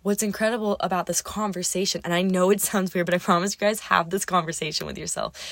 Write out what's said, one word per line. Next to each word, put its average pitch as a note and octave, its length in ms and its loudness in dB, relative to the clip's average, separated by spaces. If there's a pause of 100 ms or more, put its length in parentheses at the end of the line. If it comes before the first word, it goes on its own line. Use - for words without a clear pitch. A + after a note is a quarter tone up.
what's G3+ 200 0
incredible G#3+ 580 0
about F3+ 260 0
this - 160 -2
conversation, F#3+ 800 -2
and E3+ 100 0
I F3 80 4
know F#3 280 4
it G3+ 100 4
sounds F#3+ 340 0
weird, F3 120 2
but F3 80 2
I F3+ 40 2
promise F3+ 340 2
you - 60 -8
guys, G#3 220 0
have E3+ 300 2
this G3 140 -2
conversation E3 600 -2
with - 120 -8
yourself, - 360 -6 (180)